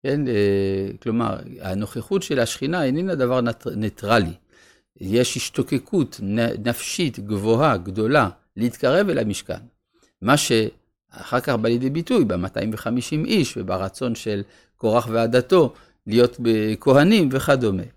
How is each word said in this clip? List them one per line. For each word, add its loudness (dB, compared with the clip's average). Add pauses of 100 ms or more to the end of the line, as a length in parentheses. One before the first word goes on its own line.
כן? 0
אה, 0 (100)
כלומר, -2 (240)
הנוכחות -4
של -2
השכינה -2
איננה -2
דבר 0
נט-, -4
ניטרלי. 0 (680)
יש 0
השתוקקות -2
נ-, -2
נפשית -4
גבוהה, 2
גדולה, 0 (280)
להתקרב 0
אל 0
המשכן. -4 (640)
מה 4
שאחר -2
כך -2
בא 0
לידי 0
ביטוי 0
במאתיים -4
וחמישים -4
איש, 0
וברצון -4
של -6 (360)
קורח 0
ועדתו 2 (340)
להיות 4
בכהנים 4
וכדומה. 0 (140)